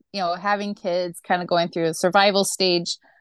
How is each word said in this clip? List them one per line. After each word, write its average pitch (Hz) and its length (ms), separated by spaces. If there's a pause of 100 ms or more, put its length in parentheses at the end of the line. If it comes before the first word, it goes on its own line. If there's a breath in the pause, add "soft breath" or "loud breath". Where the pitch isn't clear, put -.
(120)
you 196 100
know, 175 120
having 202 400
kids, 180 460
kinda 180 260
going 175 240
through 170 160
a 160 80
survival 196 520
stage, 180 520 (240 soft breath)